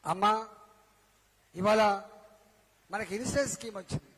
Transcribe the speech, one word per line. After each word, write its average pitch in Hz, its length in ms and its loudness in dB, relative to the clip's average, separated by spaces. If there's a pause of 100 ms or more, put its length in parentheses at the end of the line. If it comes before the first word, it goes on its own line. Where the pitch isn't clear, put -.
అమ్మా, 196 300 2 (1200)
ఇవాళ 208 260 4 (1080)
మనకి 190 280 -6
ఇన్సూరెన్స్ 262 400 -2
స్కీమ్ 214 240 -12
వచ్చింది - 360 -8